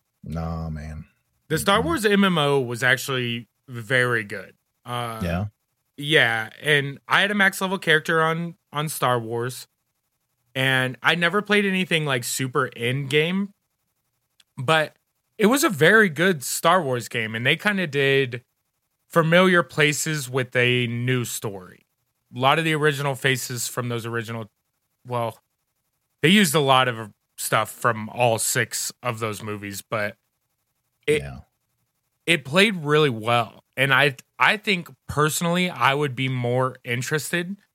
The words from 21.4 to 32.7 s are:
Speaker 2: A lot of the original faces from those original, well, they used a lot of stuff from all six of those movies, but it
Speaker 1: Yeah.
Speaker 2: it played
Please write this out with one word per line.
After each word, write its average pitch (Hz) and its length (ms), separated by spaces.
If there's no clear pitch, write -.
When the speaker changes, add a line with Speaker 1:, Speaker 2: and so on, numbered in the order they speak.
Speaker 2:
A 120 40
lot 135 200
of 165 60
the 160 100
original 143 400
faces 127 540
from 123 200
those 117 180
original, 117 440
well, 117 320
they 147 60
used 185 260
a 160 60
lot 131 280
of 110 220
stuff 110 340
from 110 400
all 113 280
six - 540
of 113 160
those 107 240
movies, 101 400
but 104 340
it 151 160
Speaker 1:
Yeah. 69 180
Speaker 2:
it 160 180
played 190 400